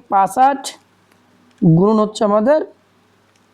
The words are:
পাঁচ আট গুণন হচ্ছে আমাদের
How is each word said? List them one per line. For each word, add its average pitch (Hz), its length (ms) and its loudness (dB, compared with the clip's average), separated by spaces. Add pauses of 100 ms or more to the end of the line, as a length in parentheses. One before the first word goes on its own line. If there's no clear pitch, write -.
পাঁচ 196 300 -2
আট 269 240 0 (1000)
গুণন 190 340 2
হচ্ছে 214 260 -4
আমাদের 220 360 0 (920)